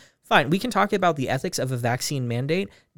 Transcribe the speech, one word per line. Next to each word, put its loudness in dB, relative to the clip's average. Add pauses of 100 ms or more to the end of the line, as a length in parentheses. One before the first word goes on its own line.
(220)
Fine, 2
we 4
can -4
talk 2
about 2
the -2
ethics -2
of -2
a -2
vaccine -2
mandate -2 (280)